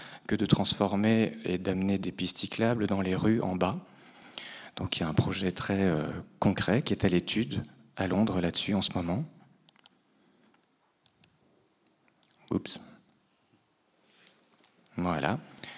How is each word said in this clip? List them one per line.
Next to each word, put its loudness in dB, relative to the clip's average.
que 0
de 0
transformer 4
et -2
d'amener 0
des -4
pistes -4
cyclables 0
dans 0
les 0
rues 4
en -2
bas. 0
Donc -4
il -2
y 0
a -2
un -4
projet 2
très, -2
euh, 2
concret 2
qui 0
est 0
à 6
l'étude 0
à 0
Londres 2
là-dessus 0
en 2
ce -2
moment. -2
Oups. -2
Voilà. 0